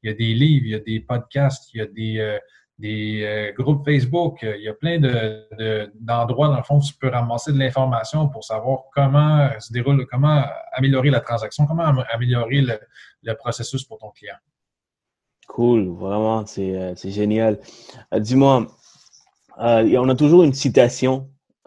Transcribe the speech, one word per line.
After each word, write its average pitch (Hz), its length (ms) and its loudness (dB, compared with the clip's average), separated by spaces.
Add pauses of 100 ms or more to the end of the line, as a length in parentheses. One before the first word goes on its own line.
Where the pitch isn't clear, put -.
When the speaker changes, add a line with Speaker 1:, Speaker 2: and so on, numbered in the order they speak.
Speaker 1:
il 110 80 -6
y - 20 -4
a - 20 -10
des 113 200 -2
livres, 135 320 4
il 110 60 -4
y - 20 -4
a 107 60 -6
des 110 200 -6
podcasts, 131 720 -4
il 113 40 -10
y - 20 -6
a 107 60 -4
des, 110 320 -6
euh, 107 200 -4 (400)
des, 107 460 -6
euh, 104 280 -6
groupes 143 320 -2
Facebook, 127 600 0
euh, 104 120 -6
il 104 60 -16
y 107 60 -10
a 107 60 -8
plein 170 260 -2
de, 113 440 0 (140)
de, 107 400 -4
d'endroits, 117 500 0
dans 139 80 2
le 120 60 -4
fond, 147 160 2
où 143 40 6
tu 139 120 -6
peux 135 140 -4
ramasser 120 440 -2
de 139 60 2
l'information 131 680 0
pour 123 160 -8
savoir 120 400 -4 (100)
comment, 147 460 4
euh, 120 180 0
se 110 140 -16
déroule, 123 340 0
comment 143 380 2 (280)
améliorer 135 380 2
la 127 100 2
transaction, 117 460 -2
comment 165 180 -2
am-, 135 280 2
améliorer 123 480 0
le, 120 180 0 (460)
le 113 100 -6
processus 120 500 -8
pour 110 140 -18
ton 107 120 -20
client. 101 260 -20 (1120)
Speaker 2:
Cool, 117 400 0
vraiment, 104 580 -4
c'est, 95 300 -6
euh, 92 180 -8
c'est 95 160 -12
génial. 104 480 0 (560)
Euh, 110 60 0
dis-moi, 127 460 4 (960)
euh, 117 220 4
y 110 140 4
a, 120 40 2
on 127 80 2
a 131 60 2
toujours 151 300 6
une 139 100 2
citation, 131 760 2 (380)